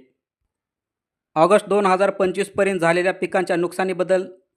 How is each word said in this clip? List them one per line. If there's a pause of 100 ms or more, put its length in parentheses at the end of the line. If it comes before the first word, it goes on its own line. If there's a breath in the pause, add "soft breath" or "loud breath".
(1400)
ऑगस्ट
दोन
हजार
पंचवीसपर्यंत
झालेल्या
पिकांच्या
नुकसानीबद्दल (300)